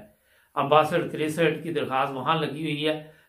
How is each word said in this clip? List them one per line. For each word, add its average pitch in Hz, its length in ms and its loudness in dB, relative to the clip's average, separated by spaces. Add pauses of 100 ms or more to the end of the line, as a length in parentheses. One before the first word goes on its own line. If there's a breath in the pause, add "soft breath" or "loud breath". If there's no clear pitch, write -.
(560 soft breath)
अब 139 120 0
बासठ 151 440 4
तिरसठ 156 500 0
की 165 100 -6
दरख्वास्त 131 420 -2
वहाँ 147 260 0
लगी 147 220 -4
हुई 147 200 -4
है 151 340 -2 (120)